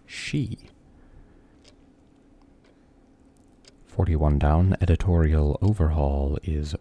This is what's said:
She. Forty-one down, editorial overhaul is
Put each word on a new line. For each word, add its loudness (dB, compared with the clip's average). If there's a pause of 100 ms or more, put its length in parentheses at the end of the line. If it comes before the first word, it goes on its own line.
She. -10 (3250)
Forty-one 0
down, 2
editorial 2
overhaul 0
is -6